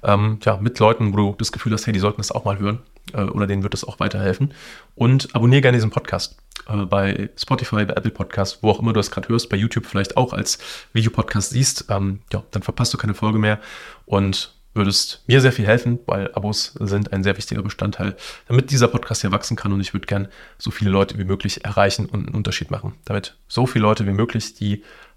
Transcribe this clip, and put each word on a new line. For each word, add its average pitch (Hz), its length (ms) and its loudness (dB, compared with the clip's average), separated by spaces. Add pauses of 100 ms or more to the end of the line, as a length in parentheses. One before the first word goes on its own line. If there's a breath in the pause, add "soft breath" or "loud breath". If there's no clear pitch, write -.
ähm, 104 400 2
ja, 107 140 2
mit 113 220 -2
Leuten, 110 340 4
wo 104 40 0
du 101 200 2
das 113 140 -4
Gefühl - 220 -2
hast, 107 120 -4
hey, 110 80 0
die 98 60 0
sollten 104 180 0
das - 140 -6
auch - 140 -4
mal 98 140 0
hören, 104 200 -2 (340)
äh, 107 80 -2
oder 98 260 0
denen 98 160 0
wird 98 100 -2
das - 100 -6
auch - 160 -12
weiterhelfen. 98 540 0 (420 loud breath)
Und 127 400 4
abonniere 123 260 6
gerne 123 160 6
diesen 110 140 2
Podcast, - 460 -4 (300)
äh, 101 180 0
bei 98 520 0
Spotify, 107 480 -2
bei - 80 -4
Apple - 180 -2
Podcasts, - 500 -4
wo 110 80 4
auch 104 100 2
immer 117 140 0
du 107 60 2
das 98 120 -2
grad - 180 -8
hörst, 117 200 0
bei 101 80 0
YouTube 110 280 0
vielleicht - 320 -2
auch 131 160 2
als - 260 -4 (340 loud breath)
Videopodcast 110 580 0
siehst, - 380 0
ähm, 98 300 -2 (120)
ja, 98 200 -4
dann 101 120 -2
verpasst - 300 -2
du - 40 -4
keine 104 160 -2
Folge 107 260 0
mehr 107 200 2 (460 loud breath)
und 98 480 0 (200)
würdest - 540 0
mir 127 140 8
sehr 127 100 6
viel 110 140 -2
helfen, 120 400 4
weil 98 280 -2
Abos 104 460 -4
sind 101 320 -2
ein 95 120 -2
sehr 95 120 2
wichtiger 98 280 -6
Bestandteil, 101 520 -4 (320 loud breath)
damit 127 220 4
dieser 123 180 4
Podcast - 340 -2
hier 98 100 0
wachsen 104 260 -2
kann. 101 160 -2
Und 98 80 0
ich - 120 -6
würd 95 120 -4
gern 101 220 -2 (320 loud breath)
so - 100 -6
viele 101 220 0
Leute 98 260 2
wie 101 60 -2
möglich 95 420 -4
erreichen 101 400 2
und 101 220 -4
einen - 80 -6
Unterschied 104 340 -4
machen, 104 240 -6 (120)
damit - 320 -6 (100)
so 123 180 2
viele 120 180 0
Leute 107 220 4
wie 101 60 0
möglich, 110 420 -2
die 104 300 -4 (340 loud breath)